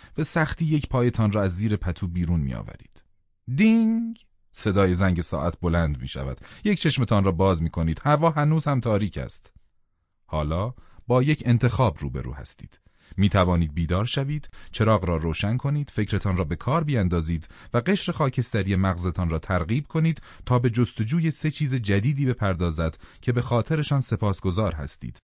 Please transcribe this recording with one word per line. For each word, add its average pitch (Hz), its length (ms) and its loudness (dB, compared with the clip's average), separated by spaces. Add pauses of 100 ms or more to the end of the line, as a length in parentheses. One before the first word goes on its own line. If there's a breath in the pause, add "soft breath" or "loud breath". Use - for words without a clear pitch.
(160 soft breath)
به 156 80 -2
سختی 160 420 -2
یک 156 220 0
پایتان 120 440 2
را 101 120 2
از 90 120 0
زیر 107 200 0
پتو 90 320 -4
بیرون 85 320 0
می‌آورید. 58 640 -8 (520)
دینگ! 226 680 2 (260)
صدای 95 420 2
زنگ 90 280 2
ساعت 82 400 -4
بلند 80 400 0
می‌شود. 67 380 -8 (240 loud breath)
یک 208 160 2
چشمتان 117 440 2
را 95 80 4
باز 90 320 2
می‌کنید. 82 400 -2
هوا 151 260 2
هنوز 151 380 2
هم 139 120 2
تاریک 107 380 0
است. - 360 -10 (720)
حالا 82 480 -2 (340 soft breath)
با 127 160 4
یک 147 220 0
انتخاب 117 540 2
روبرو 64 340 -6
هستید. - 460 -16 (380 soft breath)
می‌توانید 90 560 4
بیدار 85 320 0
شوید، 143 440 -4 (220 loud breath)
چراغ 107 340 2
را 85 120 2
روشن 82 400 0
کنید، 143 320 -2
فکرتان 98 480 0
را 92 60 0
به 80 120 -4
کار 156 280 0
بیاندازید 87 640 0 (260 loud breath)
و 120 40 2
قشر 175 340 0
خاکستری 117 640 0
مغزتان 90 540 0
را 80 100 -2
ترغیب 95 480 -2
کنید 160 340 0 (240 loud breath)
تا 123 140 2
به 123 100 2
جستجوی 123 640 0
سه 156 200 -4
چیز 135 240 -2
جدیدی 120 500 0
بپردازد 85 720 0 (240 loud breath)
که - 100 0
به 120 100 0
خاطرشان 139 600 0
سپاسگزار 98 720 -2
هستید 67 520 -10